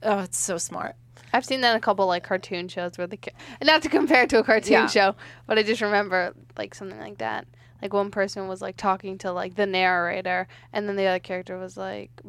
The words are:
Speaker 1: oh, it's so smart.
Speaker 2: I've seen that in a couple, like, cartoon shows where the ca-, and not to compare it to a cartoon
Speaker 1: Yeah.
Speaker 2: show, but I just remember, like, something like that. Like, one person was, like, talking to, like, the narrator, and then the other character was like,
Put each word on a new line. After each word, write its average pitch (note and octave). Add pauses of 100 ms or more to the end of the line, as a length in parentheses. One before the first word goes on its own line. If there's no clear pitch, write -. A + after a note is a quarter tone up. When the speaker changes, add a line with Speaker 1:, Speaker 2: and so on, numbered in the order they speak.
Speaker 1:
oh, G#3
it's F3+
so F3+
smart. - (380)
Speaker 2:
I've B3+
seen C4
that A#3+
in A3
a A3
couple, G3
like, F3+
cartoon F#3
shows F3
where F3+
the F#3+
ca-, - (280)
and C4+
not D#4
to D#4
compare D4
it A#3+
to A#3+
a A3
cartoon A3
Speaker 1:
Yeah. D3+
Speaker 2:
show, G3 (320)
but A3
I G#3+
just A3+
remember, G3+ (240)
like, -
something F#3+
like -
that. A2 (360)
Like, G3+
one G3+
person G3
was, F#3+
like, F#3+
talking F#3+
to, F#3
like, F3+
the G3+
narrator, F#3 (240)
and G#3
then G3+
the G3
other F#3
character F#3
was F#3
like, G3+ (180)